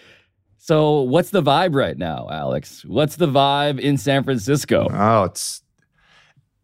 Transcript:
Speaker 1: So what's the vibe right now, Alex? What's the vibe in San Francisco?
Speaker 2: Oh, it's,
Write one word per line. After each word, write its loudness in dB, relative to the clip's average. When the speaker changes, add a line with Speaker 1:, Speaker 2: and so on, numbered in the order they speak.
Speaker 1:
So 2
what's 0
the 0
vibe 2
right -2
now, -6
Alex? -6
What's -2
the 0
vibe 0
in 0
San 0
Francisco? 0
Speaker 2:
Oh, 2
it's, -8